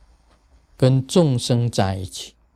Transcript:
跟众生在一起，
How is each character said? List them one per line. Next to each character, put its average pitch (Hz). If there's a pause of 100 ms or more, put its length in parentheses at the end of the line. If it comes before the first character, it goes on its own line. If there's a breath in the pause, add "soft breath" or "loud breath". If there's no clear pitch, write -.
(760)
跟 131
众 147
生 120
在 95
一 95
起， - (220)